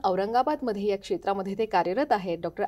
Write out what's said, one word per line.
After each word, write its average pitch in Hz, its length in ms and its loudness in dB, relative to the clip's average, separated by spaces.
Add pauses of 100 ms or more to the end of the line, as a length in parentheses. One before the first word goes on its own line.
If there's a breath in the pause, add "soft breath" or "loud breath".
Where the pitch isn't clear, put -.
औरंगाबादमध्ये 214 840 0
या 196 120 2
क्षेत्रामध्ये 196 600 -2
ते 220 80 0
कार्यरत 202 460 2
आहेत. 185 260 0
डॉक्टर 170 300 -6